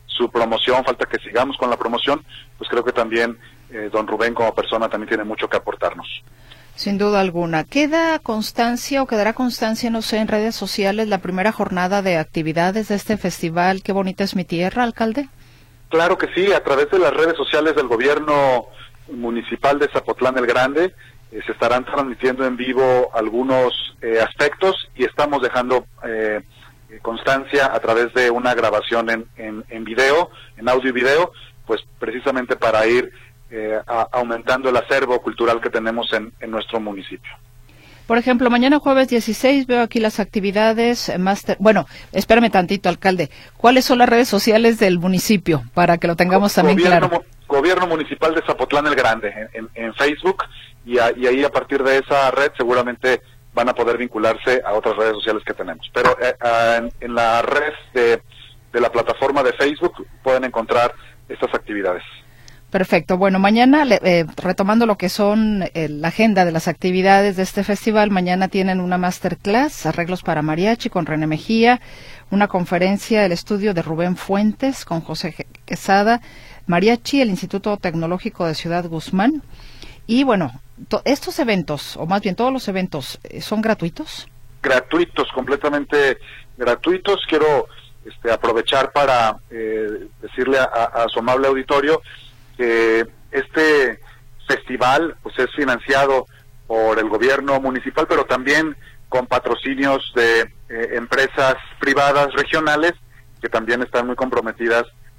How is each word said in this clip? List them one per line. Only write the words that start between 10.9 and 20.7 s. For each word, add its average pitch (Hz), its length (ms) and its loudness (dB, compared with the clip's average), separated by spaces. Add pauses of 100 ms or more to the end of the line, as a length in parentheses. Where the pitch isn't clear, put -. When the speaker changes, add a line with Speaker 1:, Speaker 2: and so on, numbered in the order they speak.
Speaker 2:
la 196 120 -2
primera 185 320 -2
jornada 190 500 -2
de 185 160 0
actividades 165 680 -2
de 208 80 -2
este 202 220 -4
festival 175 640 -2
Qué - 80 -6
bonita 190 320 -2
es 196 120 -4
mi 185 80 -2
tierra, 180 380 -2
alcalde? 233 480 -4 (600)
Speaker 1:
Claro 170 280 2
que 160 160 0
sí, 190 180 2
a 160 120 2
través 143 260 2
de 196 80 2
las 160 160 4
redes 156 240 2
sociales 151 380 0
del 139 120 0
gobierno 139 800 2 (460)
municipal 120 640 -2
de 143 120 0
Zapotlán 127 480 -2
el 123 100 0
Grande, 135 480 0 (360)